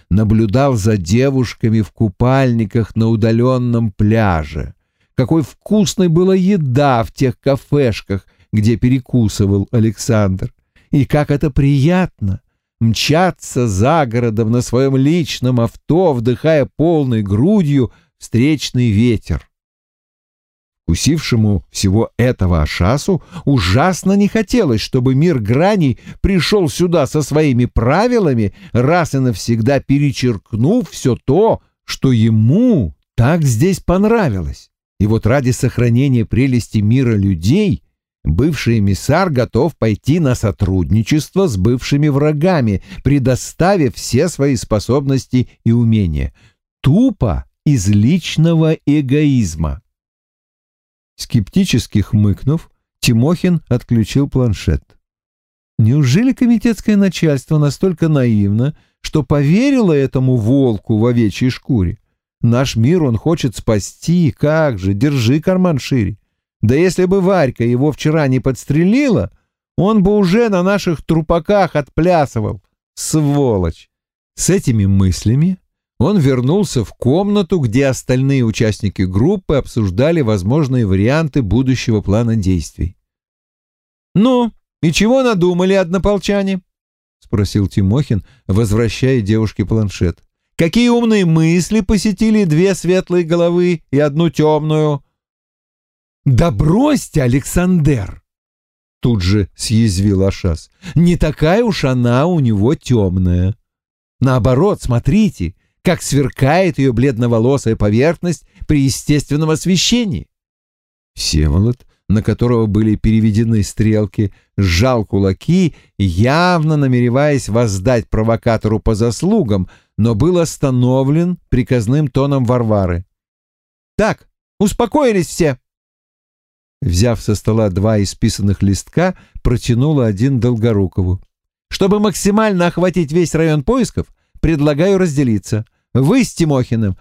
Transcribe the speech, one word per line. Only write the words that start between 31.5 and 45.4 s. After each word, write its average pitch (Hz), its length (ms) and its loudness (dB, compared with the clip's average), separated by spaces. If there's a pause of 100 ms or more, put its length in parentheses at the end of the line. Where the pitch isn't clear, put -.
что - 260 -2
ему 117 840 2 (200)
так 165 280 2
здесь 139 360 0
понравилось. 175 880 -2 (300)
И 104 80 2
вот 110 180 0
ради 127 260 2
сохранения 120 720 0
прелести 120 540 0
мира 117 360 2
людей — 101 680 0 (400)
Бывший 120 560 0
эмиссар 135 500 0
готов 127 480 -2
пойти 117 420 -2
на 131 160 0
сотрудничество 104 1120 0
с 110 100 -4
бывшими 127 500 0
врагами, 147 760 0 (200)
предоставив 139 920 0
все 143 320 -2
свои 139 280 -2
способности 127 920 -2 (140)